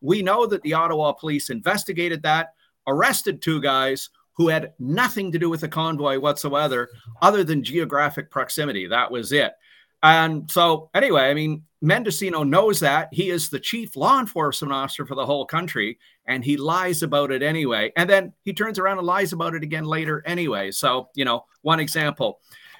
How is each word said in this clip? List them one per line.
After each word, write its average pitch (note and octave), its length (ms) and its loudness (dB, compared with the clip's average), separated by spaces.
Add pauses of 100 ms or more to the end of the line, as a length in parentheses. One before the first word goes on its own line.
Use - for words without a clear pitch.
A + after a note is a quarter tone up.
We F3+ 180 2
know G3+ 240 2
that G#3 160 -2
the D3+ 140 -2
Ottawa D#3+ 380 2
police D3 360 -4
investigated E3 760 -4
that, D#3+ 280 0 (340)
arrested E3 540 0
two D#3+ 220 -2
guys C3+ 480 0 (240)
who E3 140 2
had D#3 300 -2
nothing G3 540 -2
to E3 60 -2
do E3+ 100 0
with D#3+ 140 -4
the D#3+ 60 -4
convoy D#3 500 -2
whatsoever, C#3+ 720 0 (320)
other G3+ 200 6
than D#3 220 0
geographic D3 680 -2
proximity. B2+ 560 -4
That A#2 240 0
was A#2+ 220 -6
it." C3+ 220 2 (480)
And D#3 480 4
so, E3 420 2
anyway, E3 380 4
I - 20 4
mean, D#3 300 -2 (200)
Mendicino F3+ 640 0
knows G3 340 4
that. D#3 320 2
He F#3 180 0
is E3+ 180 -2
the C#3+ 100 -4
chief A3+ 380 -8
law A3+ 240 4
enforcement D3+ 540 -2
officer C3+ 320 -6
for C#3 80 -10
the C3 100 -4
whole C#3 220 -2
country, C#3+ 520 -4 (280)
and B2+ 180 -4
he C#3+ 140 0
lies E3+ 440 -2
about C#3+ 280 0
it C3 120 -2
anyway. C3+ 540 0
And F3 120 2
then F#3+ 340 2
he G3 100 -4
turns G#3 260 -4
around F#3+ 200 0
and F3+ 80 -4
lies F#3 260 0
about E3 220 -4
it D#3+ 80 -6
again D#3 220 -6
later D#3 420 -2
anyway. C3 460 -2
So, B2+ 420 -2
you C#3 100 -2
know, A#2+ 220 -2 (160)
one D#3+ 180 2
example. D3 600 -2 (400)